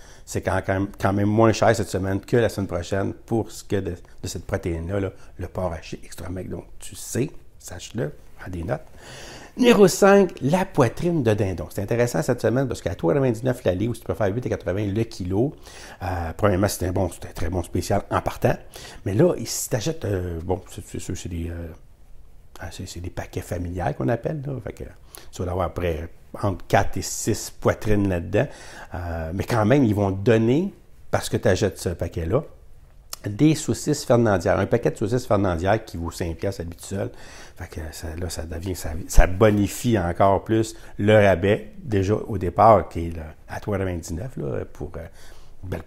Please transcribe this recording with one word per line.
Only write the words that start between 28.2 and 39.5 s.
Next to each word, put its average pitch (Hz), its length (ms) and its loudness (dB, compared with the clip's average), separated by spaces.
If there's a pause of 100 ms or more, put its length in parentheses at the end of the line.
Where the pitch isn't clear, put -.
Euh, 82 380 -6
mais 101 120 -2
quand 110 200 2
même, 135 180 6
ils 107 120 4
vont 98 180 2
te 98 80 -4
donner, 120 540 4 (360)
parce - 200 -2
que 113 80 0
tu 110 100 2
achètes 95 300 2
ce - 100 -4
paquet-là, 87 560 -2 (800)
des 143 300 4
saucisses 143 500 -2
Fernandière. 101 540 4
Un 98 80 2
paquet 117 240 2
de - 80 -4
saucisses 113 280 0
Fernandière 98 560 2
qui - 140 -14
vaut 85 140 -6
cinq 82 260 -6
piastres 98 240 -4
à 87 40 -8
lui 85 120 -10
tout - 80 -18
seul. 110 260 -6 (460)
Fait 92 120 -12
que - 120 -10 (120)
ça, - 220 -12
là, 85 140 -6
ça 82 140 -8
devient, 87 320 -6
ça, - 160 -6 (180)
ça - 180 10
bonifie 104 720 4